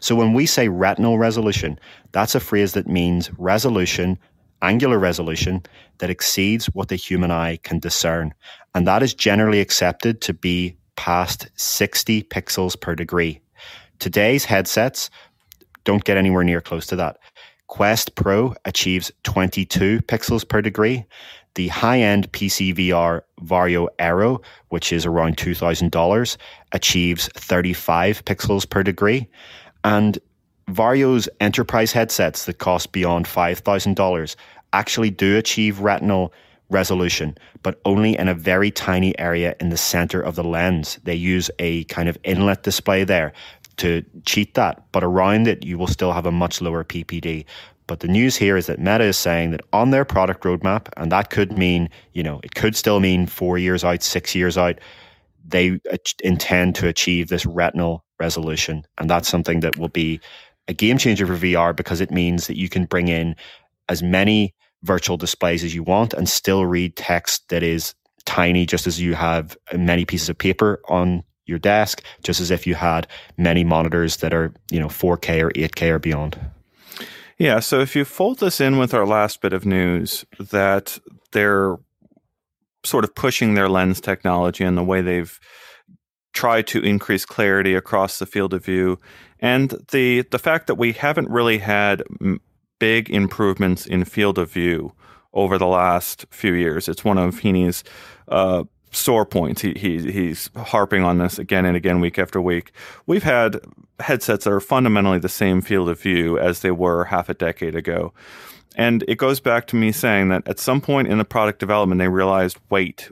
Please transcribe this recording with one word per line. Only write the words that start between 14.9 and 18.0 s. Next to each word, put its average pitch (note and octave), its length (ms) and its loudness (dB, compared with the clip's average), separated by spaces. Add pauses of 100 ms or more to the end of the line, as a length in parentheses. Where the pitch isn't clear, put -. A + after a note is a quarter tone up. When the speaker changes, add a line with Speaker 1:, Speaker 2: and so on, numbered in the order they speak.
Speaker 1:
don't G2+ 200 2
get G2 140 2
anywhere F#2 260 4
near E2+ 160 2
close E2 280 -8
to F#2 80 -4
that. E2+ 200 -4 (520)
Quest - 480 0